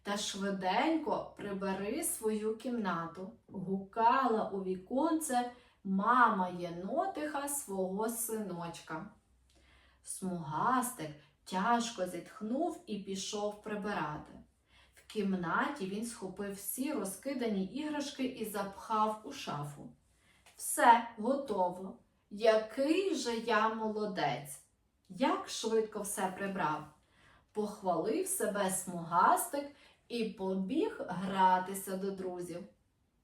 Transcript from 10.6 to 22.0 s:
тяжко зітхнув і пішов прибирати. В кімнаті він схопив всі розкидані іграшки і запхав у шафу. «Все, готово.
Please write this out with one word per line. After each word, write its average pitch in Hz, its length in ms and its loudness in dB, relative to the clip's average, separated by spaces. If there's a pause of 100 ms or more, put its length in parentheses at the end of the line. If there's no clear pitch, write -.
тяжко 196 600 2
зітхнув 220 800 -4
і 208 120 -4
пішов 202 640 -4
прибирати. 190 680 -4 (640)
В - 180 -20
кімнаті 196 720 0
він 214 200 -4
схопив 196 480 -8
всі 277 380 -4
розкидані 220 720 -2
іграшки 294 600 -4
і 214 260 -4
запхав 214 720 0
у 285 80 -12
шафу. - 560 -8 (680)
«Все, 240 520 6 (100)
готово. 190 800 -2 (340)